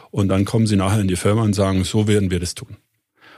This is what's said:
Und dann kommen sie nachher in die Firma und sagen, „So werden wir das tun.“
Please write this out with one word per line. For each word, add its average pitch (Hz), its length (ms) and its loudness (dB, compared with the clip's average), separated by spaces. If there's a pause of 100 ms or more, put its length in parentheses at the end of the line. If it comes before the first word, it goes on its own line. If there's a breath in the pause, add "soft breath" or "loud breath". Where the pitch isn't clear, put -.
(100)
Und 101 180 0
dann 98 180 2
kommen 113 200 0
sie 104 100 2
nachher 98 240 0
in 98 80 0
die 90 80 0
Firma 107 260 0
und 104 100 2
sagen, 95 320 0
„So 107 240 0
werden 101 220 2
wir 90 100 -2
das 90 140 -6
tun.“ - 240 -16 (600 loud breath)